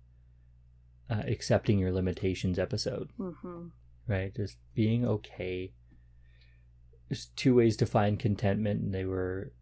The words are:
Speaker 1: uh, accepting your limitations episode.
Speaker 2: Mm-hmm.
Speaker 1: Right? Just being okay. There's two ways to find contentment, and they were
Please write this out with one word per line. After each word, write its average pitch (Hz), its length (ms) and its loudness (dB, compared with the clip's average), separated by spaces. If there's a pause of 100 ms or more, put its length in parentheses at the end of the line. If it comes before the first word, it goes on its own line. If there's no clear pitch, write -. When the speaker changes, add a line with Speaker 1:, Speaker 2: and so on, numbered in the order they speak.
(1080)
Speaker 1:
uh, 107 180 -2
accepting 107 520 2
your 92 140 2
limitations 92 680 0
episode. - 500 -4 (100)
Speaker 2:
Mm-hmm. 175 500 -10 (380)
Speaker 1:
Right? 98 300 -2
Just - 220 -6 (160)
being 117 320 2
okay. 92 680 -4 (1400)
There's - 260 -6
two 131 200 4
ways 117 240 6
to 113 80 4
find 104 320 2
contentment, 104 640 0
and 104 120 -2
they 95 120 -2
were 95 560 -4